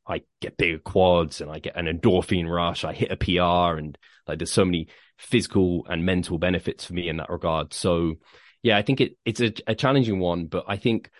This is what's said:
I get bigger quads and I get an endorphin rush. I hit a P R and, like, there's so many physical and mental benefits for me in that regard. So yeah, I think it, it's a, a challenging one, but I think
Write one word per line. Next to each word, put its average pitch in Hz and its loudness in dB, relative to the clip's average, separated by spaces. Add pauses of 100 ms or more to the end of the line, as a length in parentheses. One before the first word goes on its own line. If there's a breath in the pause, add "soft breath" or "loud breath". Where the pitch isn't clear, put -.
I 85 -6 (180)
get - -12
bigger 82 0
quads 87 2
and 76 -10
I 78 -10
get - -10
an 85 -4
endorphin 87 2
rush. 85 -2
I 78 -6
hit - -4
a 95 -6
P 87 0
R 87 2
and, 76 -10 (320 soft breath)
like, 80 -6
there's 82 -6
so 104 4
many 87 0 (300 soft breath)
physical 92 0
and 85 -2
mental 90 0
benefits 87 -2
for - -12
me 87 -4
in 80 -4
that 80 -8
regard. 80 -4
So 85 0 (460 soft breath)
yeah, 110 4
I 104 2
think 131 0
it, - 0
it's 117 -4
a, 117 2 (160)
a 113 0
challenging 127 2
one, 87 0
but 82 -6
I 101 -2
think 110 -2